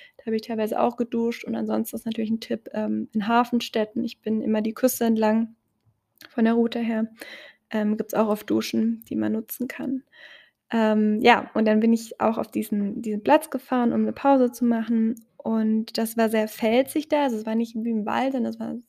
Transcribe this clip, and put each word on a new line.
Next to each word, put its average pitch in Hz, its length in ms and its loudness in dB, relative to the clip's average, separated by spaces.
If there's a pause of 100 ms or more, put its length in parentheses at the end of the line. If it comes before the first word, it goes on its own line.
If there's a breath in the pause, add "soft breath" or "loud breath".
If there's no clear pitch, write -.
(180 loud breath)
da - 100 -18
habe 226 100 -2
ich 220 60 -4
teilweise 220 380 -2
auch 240 160 0
geduscht. 233 480 -4
Und 226 100 -6
ansonsten 214 420 -4
ist - 100 -10
natürlich 220 240 -4
'n 226 100 -2
Tipp, - 320 -8
ähm, 214 400 -4
in 208 160 -2
Hafenstädten, 233 760 0
ich - 160 -10
bin 214 200 -2
immer 214 220 0
die 220 120 -4
Küste 247 300 0
entlang 220 500 2 (760)
von 226 160 2
der 226 100 4
Route 233 240 2
her, 220 300 -2 (640 loud breath)
ähm, 214 260 0
gibt's - 180 -6
auch 220 140 2
oft 214 200 -4
Duschen, 220 600 0
die - 80 -4
man 214 160 0
nutzen 220 360 -6
kann. 254 340 -6 (680 loud breath)
Ähm, 214 500 2
ja, 233 340 6
und 220 120 2
dann 214 140 4
bin 226 120 4
ich - 280 -4
auch 220 180 2
auf 220 120 -6
diesen, 208 520 -4
diesen 208 200 -4
Platz 302 280 4
gefahren, 247 420 -2
um 220 120 2
'ne 220 80 -4
Pause 262 400 4
zu 247 120 -2
machen. 226 600 0 (120)
Und 220 640 -2
das 226 180 -4
war 226 120 4
sehr 214 200 0
felsig 247 600 0
da. 294 160 2
Also, 233 120 -2
es 220 100 -8
war 220 80 -2
nicht 226 220 -2
wie 226 140 -4
im 214 160 -2
Wald, 247 260 0
sondern 226 200 -2
es 226 80 -14
war 226 140 -8 (140)